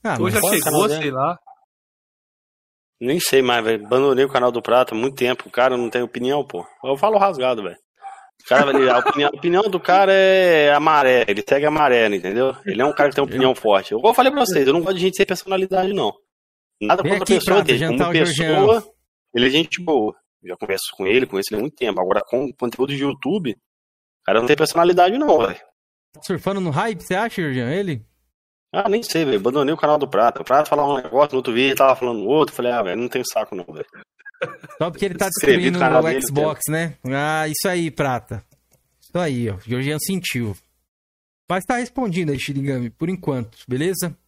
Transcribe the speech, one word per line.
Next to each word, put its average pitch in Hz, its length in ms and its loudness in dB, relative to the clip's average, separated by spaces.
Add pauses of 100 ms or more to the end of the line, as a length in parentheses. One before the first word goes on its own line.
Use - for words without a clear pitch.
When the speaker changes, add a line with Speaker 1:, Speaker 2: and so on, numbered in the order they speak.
Speaker 1:
Ah, 196 140 -4
Speaker 2:
Ou - 80 -2
Speaker 1:
mas 196 80 0
Speaker 2:
já 214 80 2
Speaker 3:
Pô, - 80 2
Speaker 2:
chegou, 156 380 2
Speaker 3:
cara, 156 140 -2
Speaker 2:
sei 147 100 -4
lá. 143 280 -4 (1600)
Speaker 3:
Nem 139 180 -2
sei 135 220 2
mais, 120 220 2
velho. 107 220 -2
Abandonei 131 400 2
o 139 40 -6
canal 123 220 2
do 117 100 -6
Prata 120 320 2
há 110 40 -4
muito 135 180 -2
tempo. 123 320 -2
O - 40 -20
cara 127 240 2
não 120 140 -2
tem 123 120 -2
opinião, 127 440 -4
pô. 110 200 -12 (180)
Eu 135 140 -2
falo 208 200 2
rasgado, 127 460 0
velho. 90 140 -10 (640)
O - 40 -20
cara, 139 300 4
ele, 131 120 4
a 120 100 4
opinião, 143 340 0
a - 40 -14
opinião 180 260 2
do 190 160 -2
cara 190 320 4
é 185 600 6
a 143 60 6
maré. 139 480 4
Ele 101 200 -2
segue 143 180 2
a 151 60 2
maré, 131 360 4
entendeu? 104 480 -2 (100)
Ele 113 160 -4
é 135 40 2
um 151 80 0
cara 143 160 2
que 135 60 -6
tem 139 80 0
opinião 131 280 0
Speaker 1:
Eu 127 40 0
Speaker 3:
forte. 98 380 0
Igual - 180 2
eu 247 40 2
falei 262 160 4
pra 285 140 -2
vocês, 156 220 0
eu 139 60 4
não 170 80 2
gosto 185 140 -2
de 170 60 -4
gente 185 160 0
sem 196 80 2
personalidade, 190 680 -4
não. 127 200 -2 (680)
Nada 151 220 0
Speaker 1:
Vem 160 140 0
Speaker 3:
contra 190 60 -4
a - 0 -
Speaker 1:
aqui, 202 120 2
Speaker 3:
pessoa 180 220 2
Speaker 1:
Prata, 190 100 0
Speaker 3:
dele. 123 120 2
Speaker 1:
jantar 147 280 0
Speaker 3:
Como 175 40 -2
Speaker 1:
o - 20 -4 (120)
Georgian. 160 300 -2 (120)
Speaker 3:
pessoa, 220 260 0 (400)
ele 120 140 2
é - 20 4
gente 160 320 -2
boa. 139 340 0 (280)
Já 90 140 -12
converso 98 260 -6 (140)
com 95 100 -4
ele, 123 180 2
conheço 98 280 -6
ele 107 60 -4
há - 20 -4
muito 135 140 -8
tempo. 101 260 -4
Agora, 98 240 0
com 131 280 -4
conteúdo 127 400 -4
de 139 80 -6
YouTube, 139 500 -4
o - 760 -18
cara 104 160 2
não 120 60 -2
tem 147 100 2
personalidade, 175 600 2
não, 277 220 2
velho. 175 200 -2 (520)
Speaker 1:
Tá - 120 -20
surfando 196 360 -4
no 180 100 -2
hype, 185 320 -4
você - 140 -6
acha, 214 260 -4
Georgian? 127 300 -4
Ele? 170 340 -6 (680)
Speaker 3:
Ah, 196 160 0
nem 214 120 0
sei, 165 220 -2
velho. 135 140 0
Abandonei 135 360 0
o - 40 -4
canal 151 200 2
do 143 120 -2
Prata. 113 320 2
O - 40 -10
Prata 147 240 2
falava 143 200 0
um 143 80 0
negócio, 135 340 0
no 131 60 -2
outro 131 160 -2
vídeo 127 160 2
ele 135 60 -2
tava 135 200 4
falando 117 300 -6
outro. 143 280 2
Falei, 123 200 -4
ah, 117 80 -2
velho, 98 180 -4
não 123 80 -6
tenho 127 180 -4
saco, - 300 -6
não, 90 80 -10
velho. 78 220 -14 (920)
Speaker 1:
Só 165 140 -4
porque 196 140 -4
ele 180 100 -6
tá 190 120 -2
Speaker 3:
Inscrevi - 440 2
no 175 60 -4
Speaker 1:
destruindo - 20 -4
Speaker 3:
canal 156 220 2
Speaker 1:
o 160 40 2
Speaker 3:
dele, 135 160 -2
Speaker 1:
Xbox, 143 440 -2
Speaker 3:
tempo. 147 120 -4
Speaker 1:
né? 165 200 -6 (180)
Ah, 156 320 -2
isso 156 220 -4
aí, 170 200 -2
Prata. 127 540 -4 (560)
Isso - 180 -10
aí, 131 320 -2
ó. 101 60 -6
O 95 60 -12
Georgian 131 380 -4
sentiu. 131 540 -6 (960)
Mas 185 140 -2
tá 247 140 -4
respondido 190 560 -4
aí, 131 60 -6
Shirigami, 135 500 -6
por 160 200 -8
enquanto, 135 560 -6
beleza? 156 520 -4 (100)